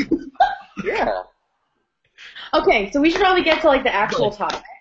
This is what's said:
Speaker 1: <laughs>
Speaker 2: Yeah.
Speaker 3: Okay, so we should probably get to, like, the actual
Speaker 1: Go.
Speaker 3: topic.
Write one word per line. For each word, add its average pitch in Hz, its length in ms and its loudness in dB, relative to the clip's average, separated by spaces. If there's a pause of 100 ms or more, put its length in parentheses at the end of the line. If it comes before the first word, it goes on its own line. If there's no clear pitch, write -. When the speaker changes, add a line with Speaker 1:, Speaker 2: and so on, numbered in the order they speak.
(400)
Speaker 1:
<laughs> - 440 -2
Speaker 2:
Yeah. 110 380 -2 (1300)
Speaker 3:
Okay, 302 360 2
so 285 100 0
we 320 100 4
should 370 100 -2
probably 370 240 4
get 311 160 2
to, 330 80 2
like, 269 160 2
the 226 100 0
actual 214 360 0
Speaker 1:
Go. - 60 -14
Speaker 3:
topic. 160 260 -6 (180)